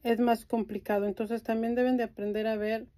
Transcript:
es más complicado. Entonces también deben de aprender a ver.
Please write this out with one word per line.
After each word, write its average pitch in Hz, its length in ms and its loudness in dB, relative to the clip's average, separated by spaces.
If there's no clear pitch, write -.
es 233 180 2
más 233 240 4
complicado. 208 600 -2
Entonces 214 380 -4
también 226 320 0
deben 254 220 2
de 233 60 0
aprender 214 440 -4
a 220 100 0
ver. 220 300 -4